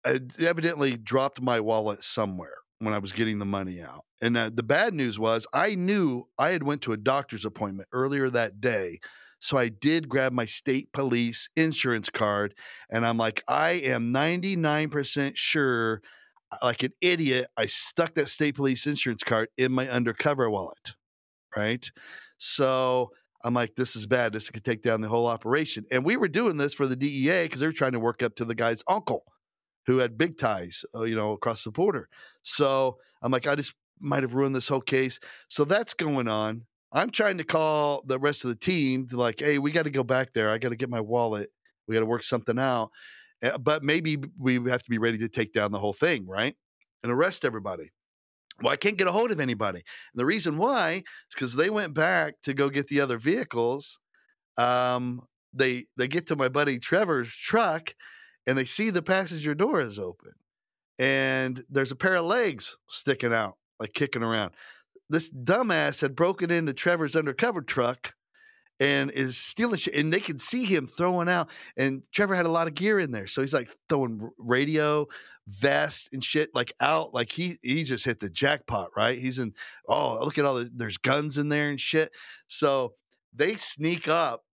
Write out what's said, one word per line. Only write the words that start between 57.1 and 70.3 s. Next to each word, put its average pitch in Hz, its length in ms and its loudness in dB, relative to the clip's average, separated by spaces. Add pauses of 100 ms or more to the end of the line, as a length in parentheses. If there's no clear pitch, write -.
truck, 175 600 0 (500)
and 131 120 2
they 131 80 0
see 214 260 0
the 175 100 0
passenger 165 540 -2
door 196 260 2
is 104 180 -4
open. 90 340 -10 (640)
And 131 720 0
there's 135 220 0
a 131 40 -6
pair 185 200 2
of 170 100 0
legs 190 520 -2 (100)
sticking 123 460 0
out, 107 240 0 (220)
like, 110 140 -8
kicking 139 300 -2
around. 110 300 0 (560)
This 160 220 0
dumbass 156 680 0
had 135 140 -2
broken 175 360 0
into 165 220 0
Trevor's 160 420 0
undercover 160 460 0
truck 127 520 -2 (640)
and 139 320 2
is 135 260 -2
stealing 220 400 0
shit. - 180 -4
And 151 180 2
they 196 60 2
could 156 220 -6